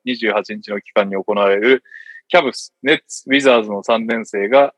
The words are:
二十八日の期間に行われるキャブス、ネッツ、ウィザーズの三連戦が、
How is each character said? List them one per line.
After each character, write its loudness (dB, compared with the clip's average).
二 -6
十 -4
八 -4
日 -16
の -6
期 -20
間 0
に -8
行 -4
わ 0
れ 2
る 2
キ 4
ャ 2
ブ -4
ス、 -16
ネ 2
ッ -4
ツ、 -18
ウ -2
ィ 2
ザ 6
ー -2
ズ -10
の -6
三 -2
連 -4
戦 -4
が、 4